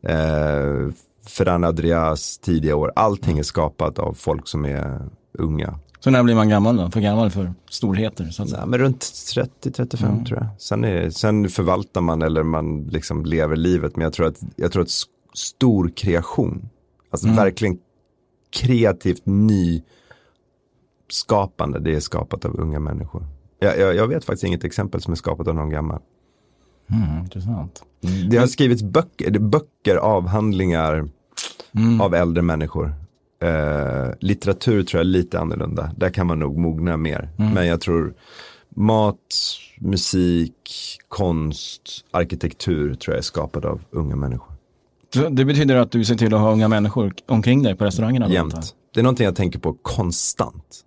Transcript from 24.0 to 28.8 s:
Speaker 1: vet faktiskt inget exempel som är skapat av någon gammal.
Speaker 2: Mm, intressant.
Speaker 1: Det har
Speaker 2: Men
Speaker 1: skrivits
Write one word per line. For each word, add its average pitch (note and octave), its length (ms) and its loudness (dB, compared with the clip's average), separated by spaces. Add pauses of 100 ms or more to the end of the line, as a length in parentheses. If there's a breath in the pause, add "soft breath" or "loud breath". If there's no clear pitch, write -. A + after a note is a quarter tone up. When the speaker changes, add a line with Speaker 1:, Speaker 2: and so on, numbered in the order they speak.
Speaker 1:
vet D#3 160 -4
faktiskt - 200 -4
inget F2+ 200 -2
exempel G#2 360 -4
som F2 120 -4
är E2 40 -2
skapat E2 320 -4
av D#2+ 60 -2
någon D#2 160 -2
gammal. D#2 300 -4 (880)
Speaker 2:
Mm, E2 340 0
intressant. F#2 580 -8 (180)
Speaker 1:
Det F#2+ 360 0
har A#2+ 60 6
Speaker 2:
Men B2 60 4
Speaker 1:
skrivits B2 340 2